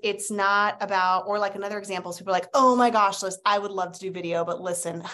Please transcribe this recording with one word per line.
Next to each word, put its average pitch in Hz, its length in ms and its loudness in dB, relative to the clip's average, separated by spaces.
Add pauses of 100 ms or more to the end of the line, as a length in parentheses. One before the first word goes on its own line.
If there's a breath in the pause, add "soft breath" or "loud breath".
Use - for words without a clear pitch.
it's 208 260 -4
not 202 520 2
about, 185 460 0
or 208 120 0
like 202 160 -2
another 202 240 -6
example 185 320 -6
is 170 60 -10
people 185 140 -6
are 180 60 4
like, 180 160 -4
"Oh 262 240 6
my 240 120 6
gosh, 202 340 2
Liz, 190 220 -6
I 208 140 4
would 202 120 -4
love 185 220 -4
to - 60 -20
do 190 120 -8
video, 170 340 -4
but 170 160 -4
listen, 175 420 -6 (100)